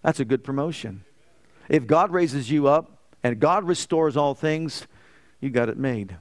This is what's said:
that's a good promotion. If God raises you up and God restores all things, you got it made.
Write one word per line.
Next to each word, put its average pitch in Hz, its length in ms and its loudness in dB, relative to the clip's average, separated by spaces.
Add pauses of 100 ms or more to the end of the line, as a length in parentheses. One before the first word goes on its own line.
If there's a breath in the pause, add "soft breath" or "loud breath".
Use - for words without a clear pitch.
that's 160 160 0
a 135 60 -2
good 127 180 -2
promotion. 135 600 -8 (640 soft breath)
If 143 180 2
God 165 240 4
raises 143 400 -2
you 147 160 2
up 151 320 2 (240)
and 120 160 0
God 165 240 4
restores 160 540 0
all 143 180 2
things, 156 540 -4 (500 soft breath)
you 135 120 -6
got 120 180 0
it 113 100 -6
made. 110 420 -4